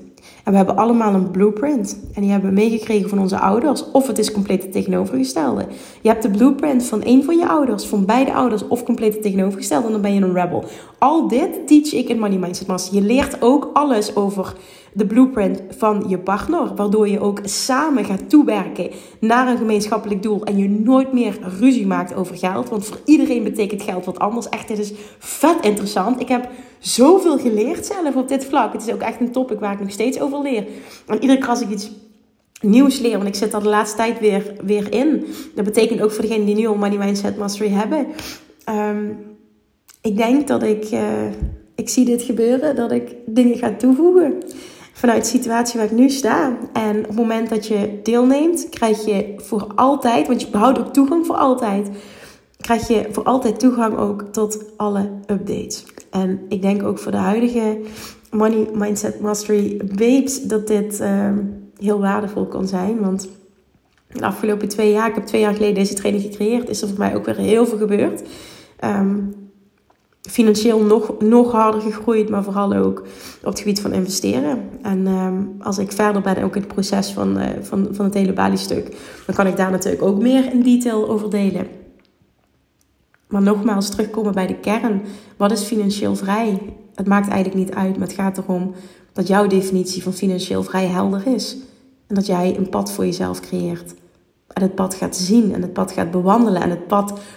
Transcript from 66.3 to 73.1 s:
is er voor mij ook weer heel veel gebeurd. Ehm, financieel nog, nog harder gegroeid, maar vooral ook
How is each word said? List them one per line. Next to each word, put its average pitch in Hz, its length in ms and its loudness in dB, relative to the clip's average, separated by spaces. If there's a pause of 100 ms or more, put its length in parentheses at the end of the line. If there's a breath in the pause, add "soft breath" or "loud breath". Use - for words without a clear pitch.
is 208 120 -6
er 208 60 -2
voor 196 100 -6
mij 196 180 -2
ook 208 100 -6
weer 220 120 -4
heel 208 280 2
veel 226 120 -2
gebeurd. 214 460 0 (560 loud breath)
Ehm, 202 380 0 (1120)
financieel 220 500 2
nog, 214 400 2
nog 240 320 4
harder 220 300 2
gegroeid, 214 480 0
maar 202 140 0
vooral 202 300 -2
ook 196 260 0 (400 loud breath)